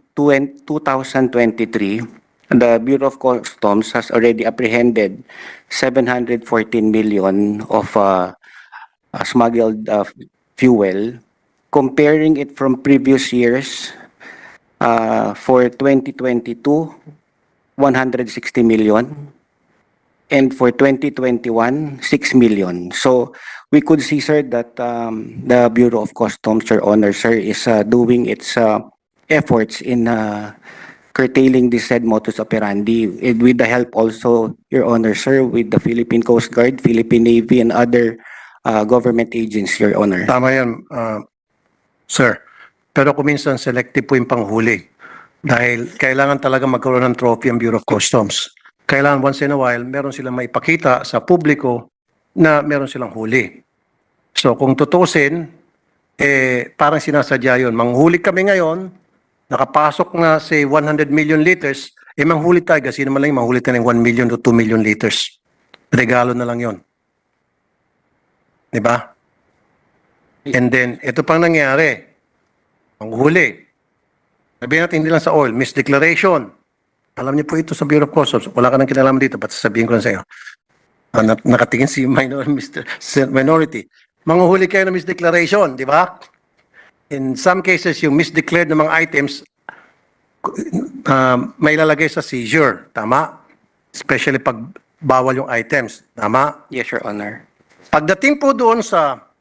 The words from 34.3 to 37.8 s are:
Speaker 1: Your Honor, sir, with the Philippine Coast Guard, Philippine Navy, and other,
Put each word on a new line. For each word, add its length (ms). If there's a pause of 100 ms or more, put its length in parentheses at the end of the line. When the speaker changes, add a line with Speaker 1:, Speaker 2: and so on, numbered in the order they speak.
Speaker 1:
Your 160
Honor, 320
sir, 240
with 320
the 80
Philippine 400
Coast 320
Guard, 260
Philippine 460
Navy, 320
and 160
other, 440 (460)